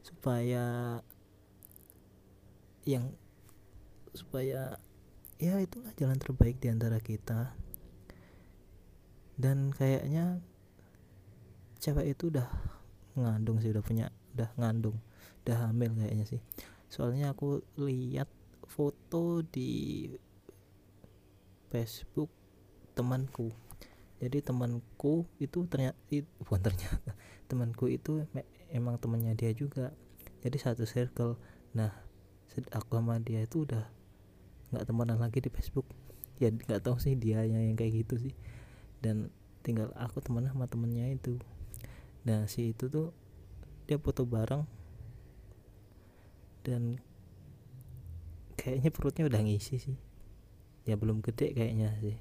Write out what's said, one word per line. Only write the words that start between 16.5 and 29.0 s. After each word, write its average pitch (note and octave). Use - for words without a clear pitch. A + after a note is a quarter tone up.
Soalnya C3+
aku C#3+
lihat C3
foto E3+
di C3
Facebook B2
temanku. B2+
Jadi C3+
temanku B2+
itu D#3
ternyata, C3
it-, D3
bukan F#2+
ternyata, F#2
<laughs> -
temanku B2
itu D3+
me-, C3
emang A#2+
temannya A#2